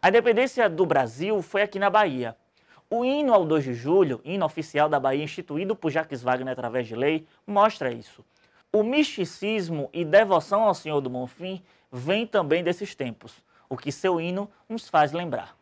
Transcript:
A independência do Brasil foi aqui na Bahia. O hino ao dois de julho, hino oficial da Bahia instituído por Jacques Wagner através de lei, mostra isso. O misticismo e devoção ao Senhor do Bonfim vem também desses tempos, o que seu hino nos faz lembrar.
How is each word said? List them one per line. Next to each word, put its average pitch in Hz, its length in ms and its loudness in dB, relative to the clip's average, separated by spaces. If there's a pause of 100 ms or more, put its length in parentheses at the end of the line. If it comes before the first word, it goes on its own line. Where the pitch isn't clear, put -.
A - 80 4
independência 233 600 4
do 165 160 2
Brasil 147 560 0
foi 196 180 -4
aqui 202 180 -2
na 196 120 2
Bahia. 139 440 0 (540)
O 233 160 -2
hino 269 300 2
ao 190 100 6
dois 156 200 2
de 127 100 -4
julho, 139 500 2
hino 180 220 -4
oficial 151 420 -2
da 147 100 0
Bahia 135 260 0
instituído 170 520 -6
por 160 140 -2
Jacques 147 320 -4
Wagner 127 320 -2
através 123 320 -4
de 110 100 -10
lei, 156 300 0 (200)
mostra 202 460 0
isso. - 320 -16 (480)
O 214 100 4
misticismo 202 1080 -2
e 170 140 -4
devoção 196 600 4
ao 196 100 4
Senhor 151 260 -2
do 131 80 -6
Bonfim 143 540 -10 (280)
vem 170 360 -2
também 170 360 2
desses 175 320 -4
tempos, - 480 -12 (280)
o 131 60 -6
que - 140 -8
seu 180 300 -2
hino 185 300 -6 (180)
nos 226 180 -10
faz 151 260 4
lembrar. 156 500 -8